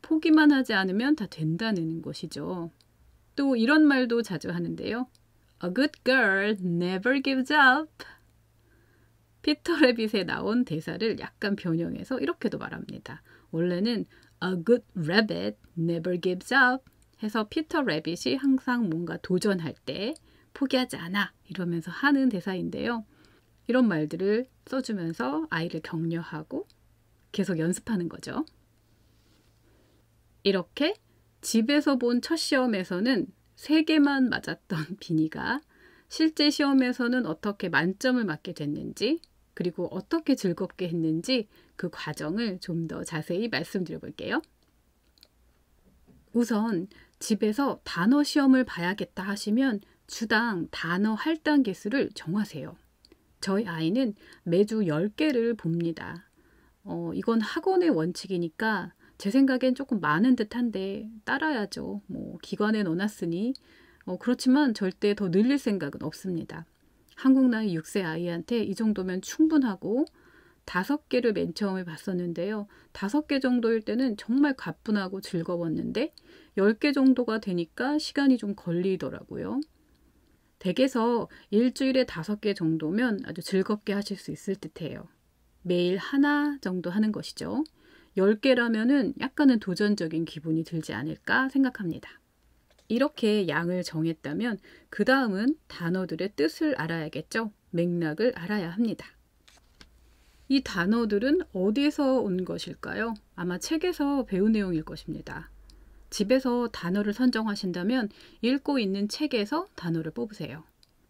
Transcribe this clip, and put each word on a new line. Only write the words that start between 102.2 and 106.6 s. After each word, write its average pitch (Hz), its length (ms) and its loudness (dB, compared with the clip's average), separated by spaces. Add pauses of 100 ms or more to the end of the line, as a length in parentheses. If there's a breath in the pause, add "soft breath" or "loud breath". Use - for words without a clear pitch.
온 185 220 -2
것일까요? 180 720 -6 (220)
아마 175 240 -4
책에서 294 640 -2
배운 202 260 2
내용일 185 320 0
것입니다. - 680 -12 (580 soft breath)
집에서 240 600 0